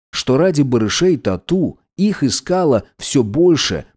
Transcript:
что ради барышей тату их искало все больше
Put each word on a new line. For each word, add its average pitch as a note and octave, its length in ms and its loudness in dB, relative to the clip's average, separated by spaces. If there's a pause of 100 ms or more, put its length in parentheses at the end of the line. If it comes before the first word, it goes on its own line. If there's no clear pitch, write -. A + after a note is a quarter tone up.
(120)
что - 260 -2
ради D#3+ 240 2
барышей B2+ 560 0
тату A#2+ 600 -4 (180)
их F#3+ 260 0
искало D3 600 0 (140)
все - 260 0
больше A#2+ 640 0 (120)